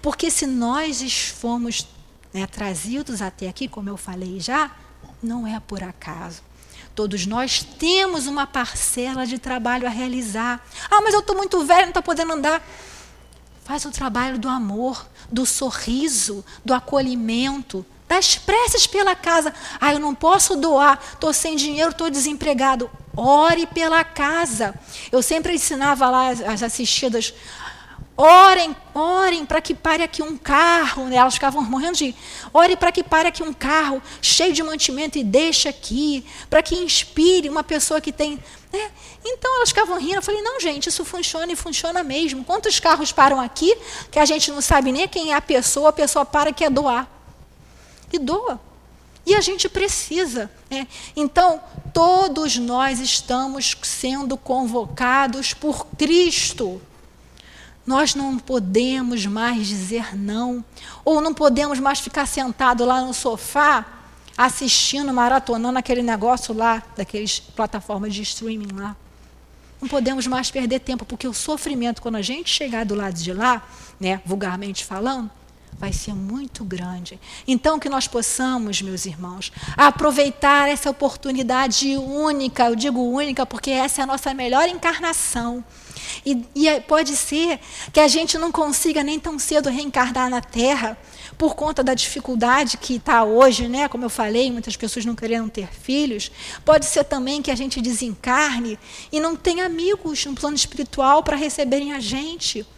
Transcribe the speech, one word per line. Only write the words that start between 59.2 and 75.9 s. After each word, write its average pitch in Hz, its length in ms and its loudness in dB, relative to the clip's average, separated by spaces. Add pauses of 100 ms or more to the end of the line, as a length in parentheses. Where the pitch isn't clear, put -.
mais 220 400 -2
dizer 202 520 -6
não. 226 480 -4 (400)
Ou 311 160 4
não 320 120 0
podemos 285 460 2
mais 269 220 0
ficar 285 240 -2
sentado 247 580 0
lá 254 180 4
no 254 120 -4
sofá, 277 720 2 (520)
assistindo, 269 760 0
maratonando 247 680 2
aquele 247 220 0
negócio 233 520 0
lá, 220 300 0 (140)
daqueles 208 420 -6
plataformas 208 720 -6
de 208 100 -6
streaming 214 500 -8
lá. 202 200 -10 (840)
Não 269 80 -8
podemos 262 400 0
mais 254 240 -2
perder 254 280 -2
tempo, 247 260 -8
porque 254 220 -10
o 233 60 -6
sofrimento, 254 680 -4
quando 226 160 -4
a 208 40 -4
gente 262 280 -6
chegar 233 360 -2
do 202 100 -2
lado 196 200 -4
de 170 160 -6
lá, 226 340 0 (340)
né, 190 260 -2
vulgarmente 196 580 -6
falando, 226 460 -6 (500)
vai 196 120 -6